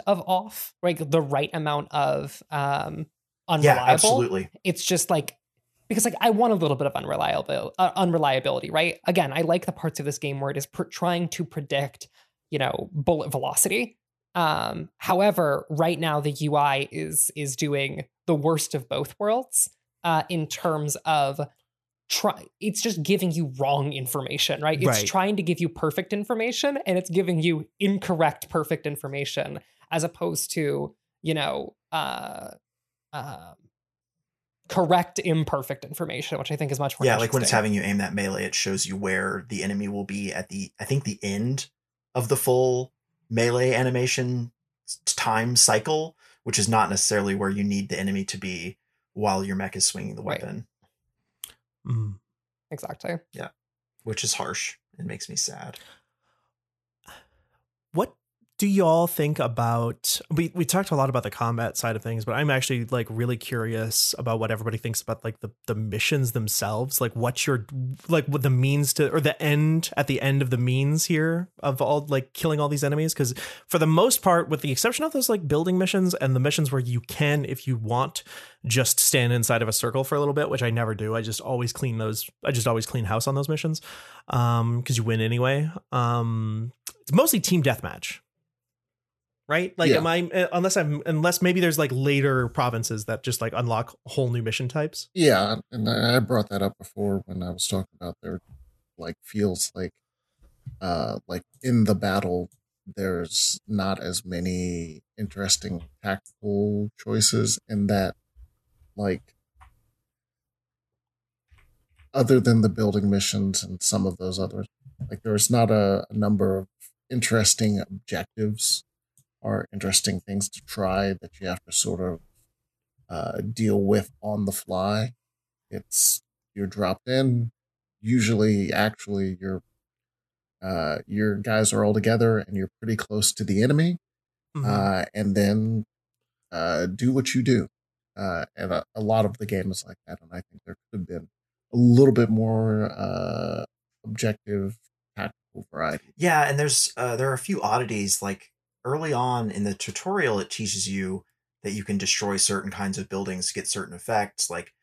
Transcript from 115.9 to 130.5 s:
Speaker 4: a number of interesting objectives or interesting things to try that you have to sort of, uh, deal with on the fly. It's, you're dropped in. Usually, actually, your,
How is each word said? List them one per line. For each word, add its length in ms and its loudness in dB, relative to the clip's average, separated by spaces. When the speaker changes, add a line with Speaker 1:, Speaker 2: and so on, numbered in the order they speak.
Speaker 4:
a 40 -12
number 440 2
of 100 -6
interesting 680 2
objectives 1040 -4
or 300 -4
interesting 480 0
things 300 -4
to 160 -18
try 480 0
that 260 -12
you 80 -8
have 160 -6
to 80 -20
sort 300 -2
of, 180 -4
uh, 300 -6
deal 420 0
with 300 2
on 240 -4
the 60 0
fly. 640 -2
It's, 500 0
you're 140 -4
dropped 400 -2
in. 440 2
Usually, 720 4
actually, 640 -2
your, 240 -6